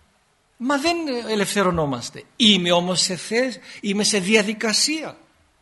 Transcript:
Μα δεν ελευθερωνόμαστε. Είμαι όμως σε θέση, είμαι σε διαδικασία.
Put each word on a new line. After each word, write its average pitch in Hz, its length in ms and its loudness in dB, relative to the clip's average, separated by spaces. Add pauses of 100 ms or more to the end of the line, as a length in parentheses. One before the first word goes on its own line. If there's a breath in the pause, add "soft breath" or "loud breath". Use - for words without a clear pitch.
(560)
Μα 277 220 0
δεν 339 180 0 (320)
ελευθερωνόμαστε. 175 960 -2 (120)
Είμαι 190 360 4
όμως 175 280 0
σε 185 160 -2
θέση, 233 440 -4 (200 loud breath)
είμαι 202 240 0
σε 214 140 2
διαδικασία. 214 1000 0 (460)